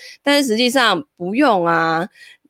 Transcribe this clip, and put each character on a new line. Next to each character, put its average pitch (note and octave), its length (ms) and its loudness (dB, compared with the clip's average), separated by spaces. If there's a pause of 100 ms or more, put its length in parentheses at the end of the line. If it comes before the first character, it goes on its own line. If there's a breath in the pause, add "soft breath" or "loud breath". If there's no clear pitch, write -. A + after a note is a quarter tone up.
(220 loud breath)
但 C#4+ 180 2
是 C#4 80 -2
实 G#3+ 80 0
际 B3 140 0
上 A3+ 340 0 (120)
不 F3+ 180 -6
用 A3+ 320 2
啊， E3 420 0 (420 loud breath)